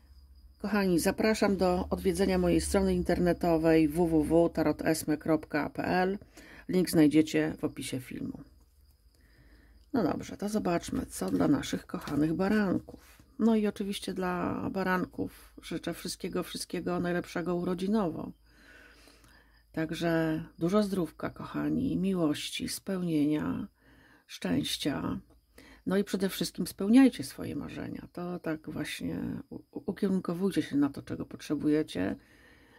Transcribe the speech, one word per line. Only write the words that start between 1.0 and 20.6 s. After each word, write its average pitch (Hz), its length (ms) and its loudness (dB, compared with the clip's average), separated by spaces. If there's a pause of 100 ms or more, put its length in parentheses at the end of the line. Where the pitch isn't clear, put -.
do 180 340 2
odwiedzenia 185 480 2
mojej 170 220 4
strony 190 340 2
internetowej 165 960 4
w 147 60 -2
w 165 300 4
w 165 280 4
tarotesme 156 640 0
kropka 156 540 0
p - 140 -6
l. 185 340 2 (500)
Link 180 220 2
znajdziecie 156 680 4
w - 60 -6
opisie 131 360 -6
filmu. - 420 -10 (1500)
No 240 100 2
dobrze, - 340 -2
to 202 120 -6
zobaczmy, 190 580 -2
co - 240 -6
dla 175 180 2
naszych - 380 0
kochanych 156 480 -2
baranków. 196 840 -2 (200)
No 220 180 4
i 208 100 2
oczywiście 202 480 -4
dla 180 560 -4
baranków 185 920 -4
życzę 170 320 -6
wszystkiego, 180 480 -6
wszystkiego 180 580 -4
najlepszego 175 560 -2
urodzinowo. 180 760 -2 (1400)
Także 160 720 0 (140)
dużo 190 240 4